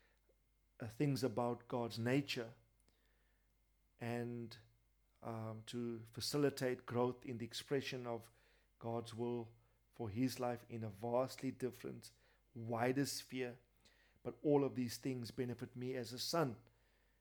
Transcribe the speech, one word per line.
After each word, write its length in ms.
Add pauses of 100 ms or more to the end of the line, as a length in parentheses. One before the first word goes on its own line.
(800)
uh, 80
things 360
about 440
God's 320
nature 520 (1500)
and, 560 (640)
um, 460
to 340 (100)
facilitate 760
growth 380
in 120
the 80
expression 600
of 200 (520)
God's 340
will 380 (420)
for 160
his 300
life 280
in 160
a 60
vastly 640
different, 580 (460)
wider 500
sphere. 500 (680)
But 180
all 220
of 100
these 240
things 320
benefit 460
me 180
as 180
a 60
son, 380 (640)